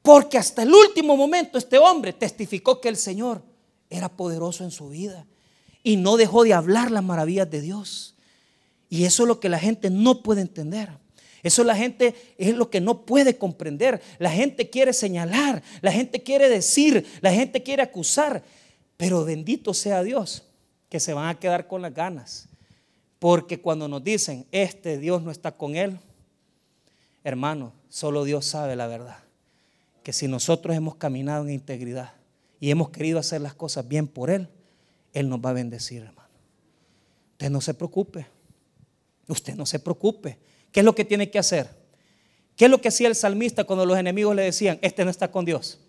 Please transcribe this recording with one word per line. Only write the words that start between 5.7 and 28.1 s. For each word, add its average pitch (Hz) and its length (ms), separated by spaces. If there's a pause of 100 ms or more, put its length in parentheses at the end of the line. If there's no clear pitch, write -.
y 214 140
no 190 180
dejó 226 280
de 220 100
hablar 196 380
las 208 120
maravillas 175 460
de 156 100
Dios. 190 560 (720)
Y 170 160
eso 180 200
es 233 40
lo 226 120
que 196 100
la 170 100
gente 202 300
no 233 340
puede 214 180
entender. 180 480 (520)
Eso 175 220
la 233 120
gente 240 400 (240)
es 196 160
lo 233 160
que 190 100
no 214 240
puede 269 320
comprender. 190 640 (160)
La 170 140
gente 247 400
quiere 262 220
señalar, 196 680 (200)
la 190 100
gente 247 320
quiere 269 260
decir, 233 560 (160)
la 190 100
gente 254 300
quiere 269 220
acusar. 262 600 (540)
Pero 170 280
bendito 165 500
sea 196 260
Dios, 220 420 (460)
que 165 100
se 156 140
van 147 140
a 170 120
quedar 175 280
con 185 160
las 165 100
ganas. 160 540 (720)
Porque 175 420
cuando 156 260
nos 143 160
dicen, 160 480
"Este 180 460
Dios 170 240
no 165 80
está 156 220
con 147 240
él", 190 240 (1200)
hermano, 135 500 (160)
solo 147 340